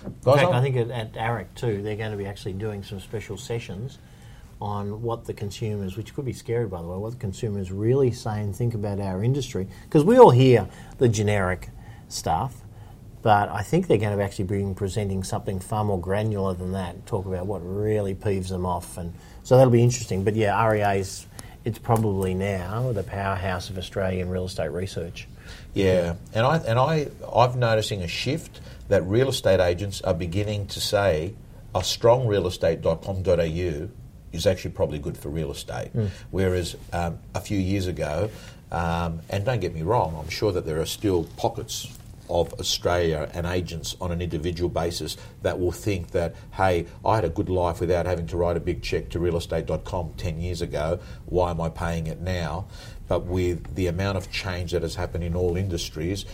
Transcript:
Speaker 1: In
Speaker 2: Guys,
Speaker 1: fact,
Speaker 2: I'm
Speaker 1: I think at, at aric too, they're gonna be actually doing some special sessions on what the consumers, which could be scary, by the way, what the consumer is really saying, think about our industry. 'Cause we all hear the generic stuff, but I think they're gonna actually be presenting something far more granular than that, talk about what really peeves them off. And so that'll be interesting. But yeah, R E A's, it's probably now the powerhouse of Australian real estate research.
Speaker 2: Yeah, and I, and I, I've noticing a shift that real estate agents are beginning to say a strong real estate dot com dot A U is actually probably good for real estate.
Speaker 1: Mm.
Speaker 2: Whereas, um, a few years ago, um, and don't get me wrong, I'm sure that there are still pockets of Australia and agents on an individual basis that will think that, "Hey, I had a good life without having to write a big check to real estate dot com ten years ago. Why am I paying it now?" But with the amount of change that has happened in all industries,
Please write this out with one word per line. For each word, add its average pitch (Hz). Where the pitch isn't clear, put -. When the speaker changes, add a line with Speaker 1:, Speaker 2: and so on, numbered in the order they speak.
Speaker 1:
In -
Speaker 2:
Guys, 127
Speaker 1:
fact, 143
Speaker 2:
I'm -
Speaker 1:
I 123
think 135
at, 117
at 113
aric 113
too, 104
they're 107
gonna 110
be 101
actually 98
doing 101
some 98
special 101
sessions 117
on 104
what 117
the 107
consumers, 101
which 107
could 143
be 120
scary, 113
by 90
the 85
way, 90
what 110
the 127
consumer 104
is 95
really 117
saying, 104
think 117
about 101
our 95
industry. 123
'Cause 151
we 226
all 233
hear 123
the 127
generic 101
stuff, 92
but 104
I 98
think 170
they're 113
gonna 101
actually 98
be 98
presenting 95
something 101
far 107
more 104
granular 95
than 92
that, 92
talk 95
about 92
what 101
really 101
peeves 92
them 90
off. 90
And 87
so -
that'll 131
be 120
interesting. 120
But 104
yeah, 101
R 110
E 104
A's, 98
it's 113
probably 101
now 98
the 98
powerhouse 95
of 95
Australian 92
real 92
estate 82
research. -
Speaker 2:
Yeah, 92
and 113
I, 151
and 117
I, 147
I've 123
noticing 110
a 85
shift -
that 90
real 117
estate 95
agents 90
are 95
beginning 98
to -
say 95
a 92
strong 123
real 101
estate 82
dot 82
com 92
dot 87
A 85
U 82
is 82
actually 95
probably 78
good 80
for -
real 73
estate. -
Speaker 1:
Mm. 107
Speaker 2:
Whereas, 92
um, 85
a -
few 104
years 95
ago, 78
um, 85
and 101
don't 123
get 87
me 80
wrong, 87
I'm 78
sure 104
that 87
there 78
are 80
still 90
pockets -
of 85
Australia 87
and 85
agents 85
on 90
an 85
individual 85
basis 82
that 87
will 87
think 92
that, 85
"Hey, 90
I 95
had 104
a 85
good 85
life 87
without 85
having 85
to 87
write 85
a 82
big 85
check -
to -
real 85
estate 82
dot 80
com 85
ten 82
years 85
ago. 78
Why 87
am 82
I 82
paying 85
it 78
now?" 87
But 87
with 87
the 90
amount 95
of 90
change 90
that 85
has 82
happened 87
in 85
all 90
industries, 90